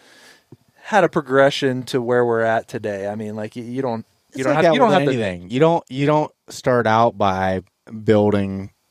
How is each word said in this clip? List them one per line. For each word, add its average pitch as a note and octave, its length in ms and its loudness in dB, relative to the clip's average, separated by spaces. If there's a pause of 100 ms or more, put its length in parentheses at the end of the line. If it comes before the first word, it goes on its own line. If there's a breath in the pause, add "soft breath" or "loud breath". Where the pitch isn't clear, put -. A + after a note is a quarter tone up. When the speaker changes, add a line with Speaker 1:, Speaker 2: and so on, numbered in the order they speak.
(840 soft breath)
Speaker 1:
had G3+ 200 2
a D#3+ 40 4
progression C3+ 760 2
to B2+ 180 -4
where B2 220 2
we're A#2 180 0
at A2+ 260 -2
today. G#2 400 -6
I G#2 60 -6
mean, G#2+ 220 -10
like, G#2+ 200 -10
y-, B2 60 -10
you A#2+ 200 -8
don't, A2+ 220 -6 (300)
you - 60 -8
Speaker 2:
It's C3 40 -4
Speaker 1:
don't C#3 100 2
Speaker 2:
like - 20 0
Speaker 1:
have, D#3+ 80 2
Speaker 2:
that E3 100 4
Speaker 1:
you - 60 2
don't B3 100 6
Speaker 2:
with F#3+ 80 4
Speaker 1:
have C#3+ 100 0
to C3 40 2
Speaker 2:
anything. F#2 380 -4
You B2 100 -2
don't, E3 280 2
you C3+ 180 -4
don't D3+ 260 0 (160)
start B2 380 -2
out A2 320 2
by F#2+ 440 -2 (420)
building G2+ 680 0 (200)